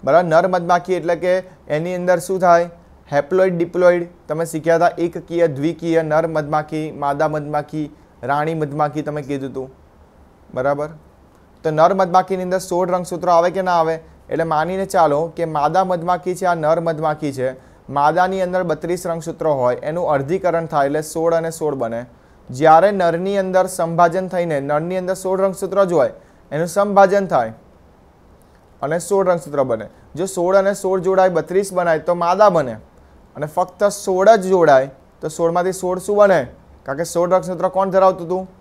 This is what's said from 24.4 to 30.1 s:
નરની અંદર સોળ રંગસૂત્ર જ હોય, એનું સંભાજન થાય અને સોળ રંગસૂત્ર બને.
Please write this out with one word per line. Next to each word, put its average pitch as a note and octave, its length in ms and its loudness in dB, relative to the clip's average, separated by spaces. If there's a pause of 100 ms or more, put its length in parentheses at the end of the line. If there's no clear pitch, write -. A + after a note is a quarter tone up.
નરની D3+ 440 -2
અંદર F#3 120 -4
સોળ F#3 300 -2
રંગસૂત્ર F#3+ 400 0
જ F3 80 -2
હોય, C3 180 2 (400)
એનું D#3+ 160 -4
સંભાજન G3 600 2
થાય B2 260 0 (1300)
અને D3+ 180 -4
સોળ G3 320 0
રંગસૂત્ર D3 380 -2
બને. A2+ 180 -4 (280)